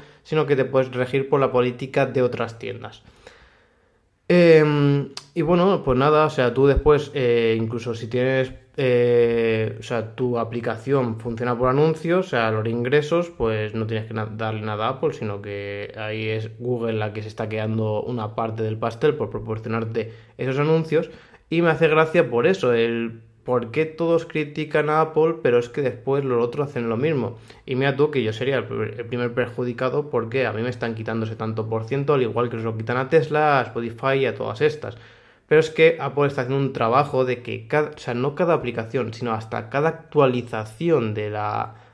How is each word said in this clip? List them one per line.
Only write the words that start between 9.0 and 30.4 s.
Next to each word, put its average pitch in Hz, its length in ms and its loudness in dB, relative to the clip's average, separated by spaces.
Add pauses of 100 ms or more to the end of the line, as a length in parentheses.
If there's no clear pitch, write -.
o 110 60 -14
sea, 113 320 -6
tu 123 200 -2
aplicación 117 840 -2
funciona 120 360 -4
por 127 120 2
anuncios, 160 580 2
o - 40 -14
sea, 113 200 2
los 110 160 -2
ingresos, 147 640 0
pues 110 460 -4
no 110 100 -2
tienes 110 220 -4
que 113 60 -10
na-, 107 120 -4
darle 110 360 -6
nada 107 240 -4
a 127 40 0
Apple, 151 220 -2
sino 101 280 -8
que 101 560 -10
ahí 110 320 -6
es 110 300 -4
Google 117 360 -4
la 107 180 -4
que 107 100 -8
se 110 60 -10
está 107 200 -8
quedando 110 540 -2
una 113 320 -6
parte 113 300 -4
del 110 140 -4
pastel 117 360 0
por 110 160 -4
proporcionarte 110 800 -4 (260)
esos 131 200 -2
anuncios, 160 500 2 (400)
y 165 140 2
me 170 80 4
hace 160 160 2
gracia 156 420 4
por 117 200 2
eso, 180 240 2
el 117 480 0 (240)
por 120 260 -2
qué 151 140 0
todos 165 420 0
critican 151 640 -2
a 156 100 4
Apple, 160 400 2
pero 120 200 4
es 120 80 -2
que - 120 -6
después 135 440 -2
los 123 200 2
otros 139 240 -2
hacen 120 200 -4
lo 113 80 -2
mismo. 123 420 -2 (260)
Y 127 120 -4
mira 135 180 0
tú 147 160 2
que 131 140 0
yo 107 80 -2
sería 131 240 -2
el 117 80 -2
primer, 113 340 -6
el 117 80 -8
primer 120 280 -4
perjudicado 127 760 -4
porque 120 360 -2